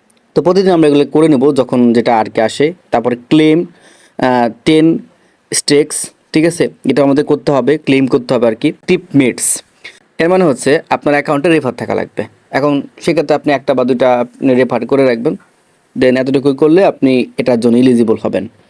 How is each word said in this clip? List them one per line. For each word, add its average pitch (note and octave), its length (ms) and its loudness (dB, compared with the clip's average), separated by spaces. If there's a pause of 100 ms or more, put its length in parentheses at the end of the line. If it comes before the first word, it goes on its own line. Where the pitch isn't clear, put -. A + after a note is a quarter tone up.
(360)
তো D#3+ 60 0
প্রতিদিন F#3 300 2
আমরা D#3+ 160 4
এগুলো C#3+ 180 2
করে D3+ 220 2
নেব D3 240 2
যখন B2 420 0
যেটা A#2 260 2
আর A2 100 -2
কি A2+ 120 -2
আসে। C#3 320 -2 (180)
তারপরে A#2+ 240 -2 (140)
ক্লেম, D#3 360 2 (520)
আহ, B2 320 0 (160)
টেন D#3+ 340 2 (540)
স্টেকস, - 560 -2 (240)
ঠিক D#3+ 120 0
আছে, D#3+ 240 -2 (160)
এটা C3 180 0
আমাদের C#3 220 2
করতে D3 260 -2
হবে, C3+ 260 0
ক্লেম C3+ 300 0
করতে C3 260 -2
হবে A#2 140 0
আর A2+ 80 0
কি। D3+ 160 -4 (160)
টিপমেটস, - 760 -2 (540)
এর D#3+ 120 0
মানে F#3 140 2
হচ্ছে D3 360 0 (100)
আপনার C#3+ 240 -2
অ্যাকাউন্টে C#3+ 360 -2
রেফার C#3+ 240 0
থাকা G#2+ 220 -6
লাগবে। F#2 280 -6 (260)
এখন C#3+ 320 -2 (200)
সেক্ষেত্রে D3+ 340 0
আপনি C#3+ 180 -2
একটা C3+ 200 -2
বা B2+ 100 0
দুইটা B2+ 360 2
আপনি B2 360 -2
রেফার B2 300 -2
করে C3+ 200 0
রাখবেন, B2+ 300 -2 (640)
then B2+ 180 2
এতটুকুই C3+ 380 0
করলে D#3 300 2
আপনি C3 400 0 (120)
এটার B2 220 0
জন্য A#2 180 2
এলিজিবল B2 460 2
হবেন। F#2+ 240 -4 (220)